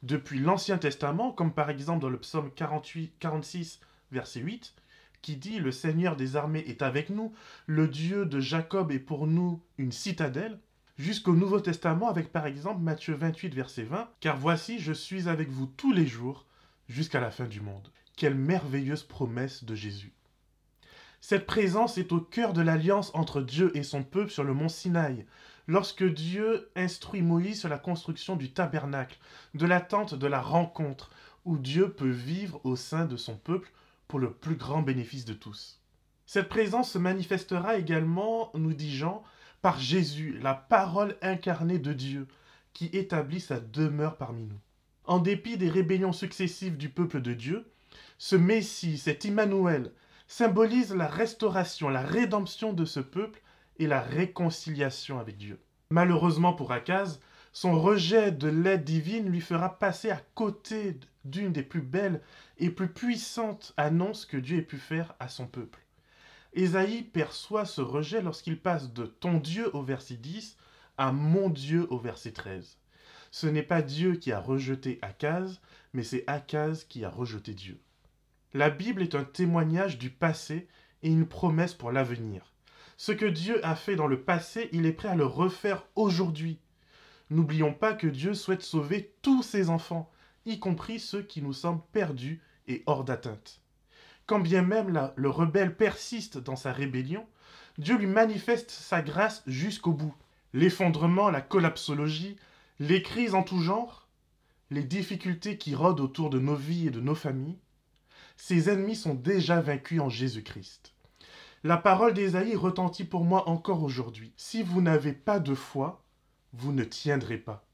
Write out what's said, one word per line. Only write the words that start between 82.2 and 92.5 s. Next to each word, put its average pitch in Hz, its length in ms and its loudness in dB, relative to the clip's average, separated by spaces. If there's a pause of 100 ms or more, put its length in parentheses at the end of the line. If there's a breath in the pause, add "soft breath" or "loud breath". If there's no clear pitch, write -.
Ce - 140 -6
que 214 160 2
Dieu 180 400 0
a 196 80 2
fait 196 220 -2
dans 151 100 2
le 131 140 2
passé, 180 500 -2
il 165 160 2
est 160 60 4
prêt 185 160 -6
à 185 80 0
le 147 100 4
refaire 185 580 -2 (120)
aujourd'hui. 165 640 0 (720 soft breath)
N'oublions 156 440 4
pas 214 200 2
que 214 120 -2
Dieu 151 260 0
souhaite 190 300 -2
sauver 165 500 -2 (100)
tous 262 200 6
ses 185 280 2
enfants, 165 380 -2 (380 soft breath)
y 226 140 -4
compris 196 400 -4
ceux 202 220 -6
qui 180 200 -10
nous 139 100 -4
semblent 165 380 -4
perdus 156 500 -2 (280 soft breath)